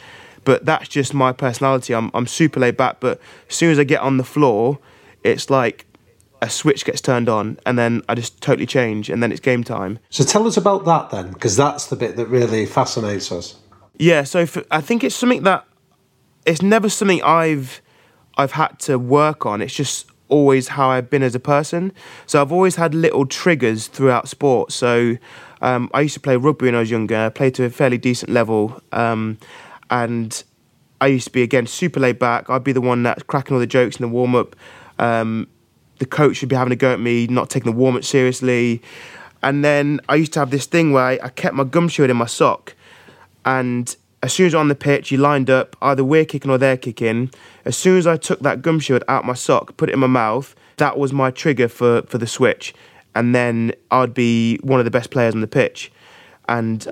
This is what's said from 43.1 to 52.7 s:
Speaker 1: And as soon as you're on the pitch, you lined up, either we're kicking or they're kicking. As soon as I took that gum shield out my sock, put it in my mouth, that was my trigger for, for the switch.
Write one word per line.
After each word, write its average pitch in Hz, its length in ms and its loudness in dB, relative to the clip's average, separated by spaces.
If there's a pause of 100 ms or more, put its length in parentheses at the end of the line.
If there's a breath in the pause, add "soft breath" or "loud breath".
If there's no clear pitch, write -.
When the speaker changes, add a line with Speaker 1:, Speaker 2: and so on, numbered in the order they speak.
Speaker 1:
And 123 500 -2 (280)
as 139 100 -4
soon 185 140 4
as 156 60 0
you're 160 60 2
on 151 100 2
the 143 60 0
pitch, - 360 -2
you 135 80 0
lined 139 320 2
up, 131 320 0
either 135 200 2
we're 156 220 4
kicking 139 240 -6
or 131 80 4
they're 131 200 2
kicking. 120 520 -4 (340 loud breath)
As 131 140 -4
soon 185 220 4
as 165 80 2
I 165 100 4
took - 220 -4
that 131 240 -2
gum 160 160 0
shield 135 280 0
out 127 160 0
my 123 120 -4
sock, - 420 -2
put 160 120 -2
it - 40 -4
in 135 60 0
my 131 80 2
mouth, 123 480 0 (220 soft breath)
that 147 200 0
was 139 160 -2
my 131 160 0
trigger 127 380 0
for, 120 400 2
for 127 100 -4
the 113 100 -6
switch. - 460 0 (400 soft breath)